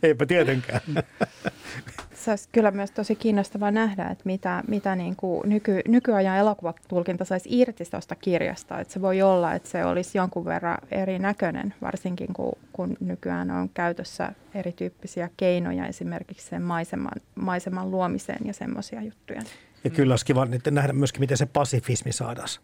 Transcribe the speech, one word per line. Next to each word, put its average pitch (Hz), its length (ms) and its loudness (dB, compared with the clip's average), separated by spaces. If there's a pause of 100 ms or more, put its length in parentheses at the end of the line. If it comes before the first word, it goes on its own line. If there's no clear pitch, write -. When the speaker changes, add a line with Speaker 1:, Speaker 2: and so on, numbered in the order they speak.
Speaker 1:
eipä 139 220 6
tietenkään. 135 560 2 (1300)
Speaker 2:
Se - 180 -4
olisi - 200 -4
kyllä 214 200 6
myös 196 200 -4
tosi 214 240 -2
kiinnostavaa 208 560 0
nähdä, 208 360 0
että 185 180 -8
mitä, 185 420 -2
mitä 202 280 -2
niin 180 200 -4
kuin 185 340 -2
nyky-, 208 380 2
nykyajan 202 500 4
elokuvatulkinta 185 880 0
saisi 185 260 -4
irti 240 340 2
tuosta 180 300 -8
kirjasta. - 640 -2
Että - 140 -10
se 185 80 -6
voi 190 200 2
olla, 180 320 6
että - 160 -6
se 175 160 -2
olisi 180 320 0
jonkun 185 280 -2
verran 170 320 -2 (140)
erinäköinen, 190 880 -2
varsinkin - 520 -6
kun, - 200 -4 (200)
kun 180 260 -6
nykyään 180 520 -4
on 185 180 -2
käytössä 175 600 -4 (240)
erityyppisiä 180 840 -8
keinoja 180 500 0
esimerkiksi 175 600 -10
sen 175 140 -6
maiseman, 170 600 -4 (140)
maiseman 185 560 -4
luomiseen 185 540 -2
ja 208 80 -6
semmoisia - 480 -8
juttuja. - 400 -12 (420)
Speaker 1:
Ja - 60 0
kyllä 143 240 4
olisi 113 120 2
kiva 131 200 4
nyt 123 260 -2
nähdä 143 220 6
myöskin, 135 280 2
miten 135 160 4
se 143 80 2
pasifismi 127 680 2
saadaan - 360 -6 (160)